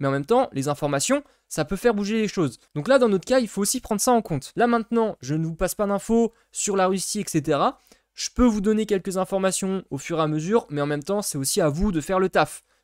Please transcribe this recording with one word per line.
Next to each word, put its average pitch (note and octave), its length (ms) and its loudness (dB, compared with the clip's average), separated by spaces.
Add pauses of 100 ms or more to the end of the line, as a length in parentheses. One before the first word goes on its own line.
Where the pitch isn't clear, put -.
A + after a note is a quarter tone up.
mais C#3 80 -2
en C3+ 40 0
même C#3 120 -2
temps, A#3+ 280 2
les C3+ 160 -4
informations, C#3+ 540 0 (240)
ça D#3 200 -4
peut G3 100 -6
faire A#3+ 160 2
bouger G#3 300 -2
les G#3 60 0
choses. D#3 300 -2 (160)
Donc D3 140 -4
là, C4+ 100 6
dans A#3+ 120 4
notre F#3+ 160 0
cas, B3+ 120 2
il A3+ 100 0
faut - 120 -6
aussi G3+ 220 -2
prendre G#3 180 -2
ça B3+ 120 2
en A#3 100 4
compte. - 340 -6
Là A3+ 100 4
maintenant, A3+ 540 0
je C3 140 -4
ne D#3+ 100 -2
vous E3 100 -6
passe F3+ 200 -2
pas G#3 120 -2
d'infos A3 460 2 (200)
sur - 220 -4
la F#3+ 120 4
Russie, F#3+ 340 -2
et F#3 80 -8
cetera. D#3 500 0 (360)
Je - 200 -8
peux B3 120 6
vous G#3+ 160 2
donner G#3+ 240 2
quelques G3 320 -2
informations F#3+ 720 -2
au C#3 80 -6
fur D#3+ 220 -2
et - 20 2
à D#3 40 2
mesure, D#3+ 440 0
mais D3 100 -4
en C#3+ 60 0
même D3 180 -4
temps, G3+ 160 -2
c'est - 160 -6
aussi C#3 240 -2
à D#3+ 80 4
vous F3+ 240 0
de D#3+ 80 -2
faire F#3 180 0
le F#3+ 120 2
taf. - 340 0 (200)